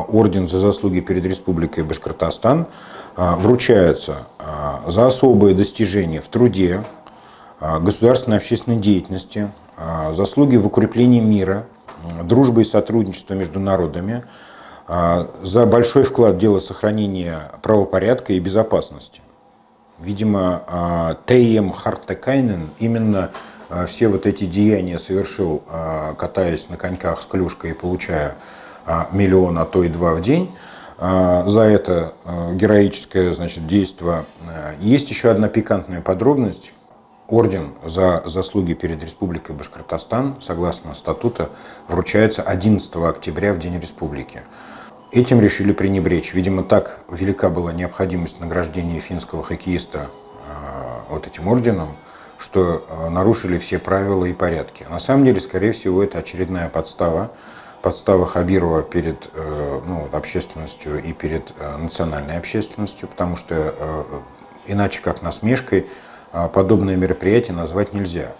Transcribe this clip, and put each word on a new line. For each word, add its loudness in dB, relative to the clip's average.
орден 4
за 0
заслуги 2
перед -2
Республикой -2
Башкортостан, -2
э, 2
вручается, 4
э, -8
за 4
особые 6
достижения 0
в -14
труде, 2
э, -2
государственной 4
общественной -2
деятельности, -2
э, -4
заслуги 2
в 4
укреплении 4
мира, 2
э, -10
дружбы 6
и 6
сотрудничества -2
между -4
народами, -2
э, 0
за 4
большой 4
вклад 4
в -2
дело 4
сохранения -4
правопорядка 2
и 2
безопасности. -2
Видимо, 0
э, -2
Тейем 4
Хартекайнен -4
именно, 0
э, -4
все 2
вот 0
эти 0
деяния 2
совершил, -2
э, -6
катаясь -4
на -12
коньках -6
с -20
клюшкой -4
и -6
получая, -4
э, -2
миллион, 4
а 0
то 2
и 0
два 0
в -2
день. 2
Э, 2
за 6
это, 4
э, -6
героическое, 2
значит, -8
действо, 0
э, -10
есть 2
ещё 2
одна 2
пикантная -2
подробность. 0
Орден 2
за 0
заслуги -2
перед -6
Республикой -8
Башкортостан, -6
согласно -6
статута, -4
вручается 0
одиннадцатого 0
октября, -2
в -2
День -6
Республики. -10
Этим 6
решили 4
пренебречь. 0
Видимо, 0
так 2
велика -2
была -4
необходимость -6
награждения -4
финского -8
хоккеиста, -6
э, -14
вот -10
этим -10
орденом, 2
что, 0
э, -8
нарушили 2
все -6
правила 0
и -2
порядки. -4
На -8
самом 2
деле, 6
скорее -2
всего, 0
это -4
очередная -6
подстава. -4
Подстава 2
Хабирова 0
перед, -6
э, -8
ну, -8
общественностью -8
и -8
перед, -8
э, -10
национальной -6
общественностью, -8
потому -4
что, -8
э, -4
иначе -2
как -4
насмешкой, 0
э, -2
подобное 4
мероприятие 2
назвать -4
нельзя. -6